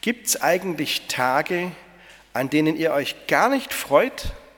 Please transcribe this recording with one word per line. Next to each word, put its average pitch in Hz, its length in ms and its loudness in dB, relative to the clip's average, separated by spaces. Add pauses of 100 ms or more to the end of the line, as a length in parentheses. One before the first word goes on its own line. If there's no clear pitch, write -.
Gibt's - 400 -2
eigentlich 170 680 0
Tage, 156 640 0 (640)
an 131 180 -2
denen 156 260 2
ihr 156 160 0
euch - 360 -4
gar 160 200 4
nicht 269 240 -2
freut? - 600 0 (260)